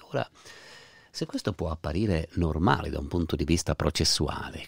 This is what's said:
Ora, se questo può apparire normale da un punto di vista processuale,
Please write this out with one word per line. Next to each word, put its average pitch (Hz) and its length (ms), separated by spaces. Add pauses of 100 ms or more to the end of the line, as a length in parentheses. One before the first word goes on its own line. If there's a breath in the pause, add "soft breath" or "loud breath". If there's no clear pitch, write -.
Ora, 131 220 (880 loud breath)
se - 120
questo - 260
può 85 160
apparire 80 680
normale 80 520
da 69 80
un 71 100
punto 85 280
di 78 80
vista 78 320
processuale, - 920